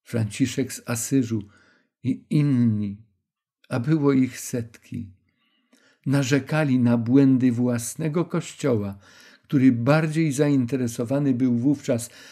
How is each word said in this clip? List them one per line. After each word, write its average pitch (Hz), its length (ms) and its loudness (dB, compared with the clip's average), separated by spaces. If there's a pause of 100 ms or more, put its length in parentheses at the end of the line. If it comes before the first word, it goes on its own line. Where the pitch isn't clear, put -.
Franciszek 117 680 -4
z - 120 -14
Asyżu 117 640 -2 (560)
i - 260 -4
inni, 117 720 0 (680)
a 135 100 -4
było 143 340 2
ich 131 260 0
setki, 98 720 -10 (960)
narzekali 139 760 0
na 120 180 4
błędy 127 540 4
własnego 123 760 -2
Kościoła, 117 760 -4 (440)
który 131 280 4
bardziej 151 600 2
zainteresowany 131 1000 0
był 123 240 0
wówczas 127 520 -2 (220)